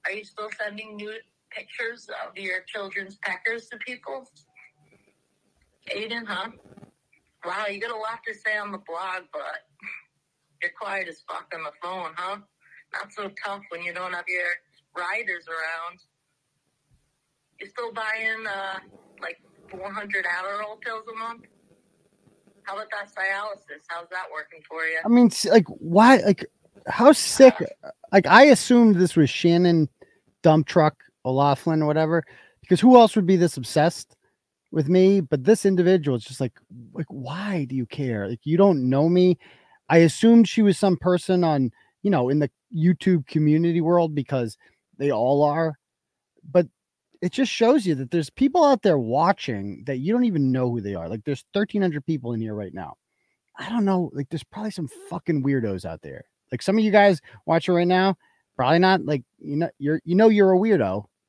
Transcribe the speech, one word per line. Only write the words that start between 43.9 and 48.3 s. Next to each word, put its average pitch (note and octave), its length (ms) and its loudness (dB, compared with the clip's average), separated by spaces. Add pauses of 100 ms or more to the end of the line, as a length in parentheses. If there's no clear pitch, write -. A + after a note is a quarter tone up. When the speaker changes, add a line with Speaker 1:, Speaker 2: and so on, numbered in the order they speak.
Speaker 2:
because B2+ 420 -4 (400)
they C#3+ 140 -2
all C3 320 0
are. D3+ 340 -2 (720)
But E3+ 180 2 (540)
it F3+ 100 -4
just C4 200 -4
shows A#3 340 2
you E3 100 0
that C3 160 -8
there's E3 180 -2
people C#4 340 0